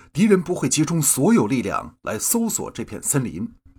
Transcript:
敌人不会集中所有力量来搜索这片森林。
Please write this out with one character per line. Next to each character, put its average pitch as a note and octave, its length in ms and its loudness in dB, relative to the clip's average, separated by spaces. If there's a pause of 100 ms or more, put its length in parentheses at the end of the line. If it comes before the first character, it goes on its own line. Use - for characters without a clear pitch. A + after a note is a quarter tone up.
(120)
敌 F#3+ 140 2
人 G3 160 6
不 F3+ 120 -6
会 D#3+ 140 -2
集 D3+ 160 0
中 E3 180 0
所 D3+ 320 2
有 C3+ 140 4
力 B2 140 0
量 - 400 -6
来 G#2 180 -6
搜 A3+ 300 -2
索 - 220 -6
这 A2+ 120 -10
片 - 180 -10
森 C3+ 220 0
林。 G#2 320 -8 (240)